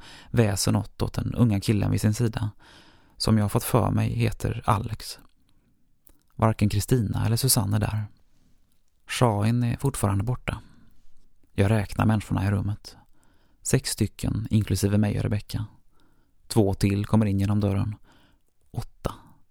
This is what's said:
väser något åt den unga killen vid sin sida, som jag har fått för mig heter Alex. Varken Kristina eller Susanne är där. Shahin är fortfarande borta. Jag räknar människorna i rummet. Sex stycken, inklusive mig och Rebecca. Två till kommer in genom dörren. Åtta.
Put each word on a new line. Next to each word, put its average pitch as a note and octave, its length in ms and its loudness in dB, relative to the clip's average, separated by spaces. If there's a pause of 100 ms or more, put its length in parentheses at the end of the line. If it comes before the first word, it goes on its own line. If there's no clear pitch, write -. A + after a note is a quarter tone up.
(320)
väser G#2+ 400 2
något G#2 300 -2
åt - 120 -4
den - 200 -4
unga G#2+ 260 4
killen G2+ 320 0
vid G2+ 100 0
sin G#2+ 120 4
sida, A2 380 -2 (640)
som A2 200 2
jag G#2+ 60 2
har G#2 60 -2
fått - 140 0
för G2+ 280 2
mig G#2+ 180 0
heter A2+ 560 -2
Alex. - 540 -4 (1160)
Varken A2 340 2
Kristina G2+ 560 0
eller A2 120 0
Susanne G#2+ 400 0
är - 20 0
där. G#2 260 -2 (1000)
Shahin A2+ 560 2
är A#2 140 -2
fortfarande G2+ 460 0
borta. - 380 -6 (920)
Jag G2 180 4
räknar G#2 340 0
människorna G2+ 420 0
i G2+ 40 0
rummet. G2 460 -4 (640)
Sex - 280 0
stycken, - 600 -4
inklusive G2+ 480 2
mig G#2 200 2
och G#2 60 -2
Rebecca. G#2 420 -4 (840)
Två G2 260 2
till G2+ 320 0
kommer A2 200 2
in G2 140 0
genom G2+ 200 2
dörren. G2+ 360 -2 (760)
Åtta. - 420 -6 (380)